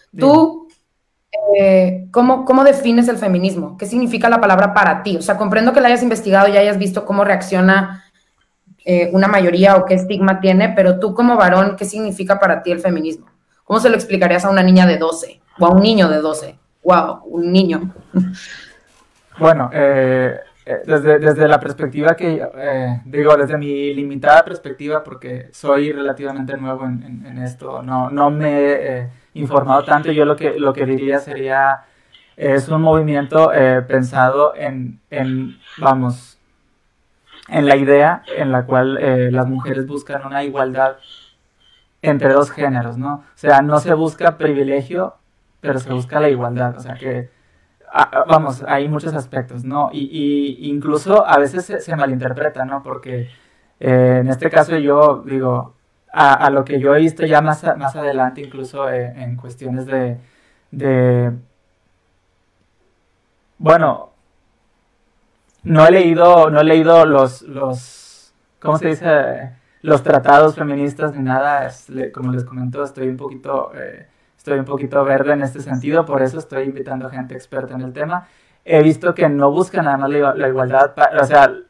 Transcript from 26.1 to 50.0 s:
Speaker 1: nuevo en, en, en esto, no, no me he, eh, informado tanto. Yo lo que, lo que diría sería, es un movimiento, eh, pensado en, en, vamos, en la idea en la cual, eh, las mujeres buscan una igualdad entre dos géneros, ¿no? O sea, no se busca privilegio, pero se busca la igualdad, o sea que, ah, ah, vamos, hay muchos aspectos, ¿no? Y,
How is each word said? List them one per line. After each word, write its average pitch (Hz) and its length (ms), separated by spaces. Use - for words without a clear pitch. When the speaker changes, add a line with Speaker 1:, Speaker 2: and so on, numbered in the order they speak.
Speaker 1:
nuevo 131 280
en, 123 180
en, 127 240
en 127 120
esto, 127 440
no, 127 280
no 143 200
me 151 200
he, 143 480
eh, 123 100
informado 139 500
tanto. 151 260
Yo 151 140
lo 147 120
que, 151 220
lo 139 140
que 139 120
diría 135 340
sería, 135 640
es 139 320
un 160 140
movimiento, 156 720
eh, 127 300
pensado 131 720
en, 131 460
en, 131 460
vamos, 131 600
en 151 180
la 139 100
idea 143 460
en 135 160
la 123 140
cual, 131 340
eh, 127 300
las 127 160
mujeres 131 400
buscan 139 400
una 139 180
igualdad 135 520
entre 139 300
dos 143 180
géneros, 127 480
¿no? 139 160
O 143 100
sea, 139 280
no 147 180
se 170 140
busca 160 420
privilegio, 143 760
pero 139 180
se 127 140
busca 127 280
la 151 80
igualdad, 123 480
o 131 40
sea 131 140
que, 123 340
ah, 147 180
ah, 131 160
vamos, 151 400
hay 139 220
muchos 151 260
aspectos, 123 500
¿no? 139 280
Y, 143 120